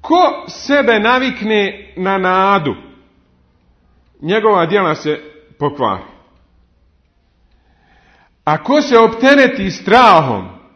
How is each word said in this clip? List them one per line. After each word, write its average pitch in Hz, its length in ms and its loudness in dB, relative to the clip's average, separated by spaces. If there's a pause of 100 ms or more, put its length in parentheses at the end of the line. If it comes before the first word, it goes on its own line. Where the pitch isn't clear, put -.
„Ko 339 460 -2
sebe 254 520 -2
navikne 220 960 -2
na 196 220 -4
nadu, 185 580 0 (1500)
njegova 202 440 0
djela 170 300 0
se 151 240 -6 (400)
pokvari. 131 440 -4 (2500)
A 156 180 -2
ko 285 180 0
se 269 160 2
optereti 233 760 2
strahom, 160 760 2 (260)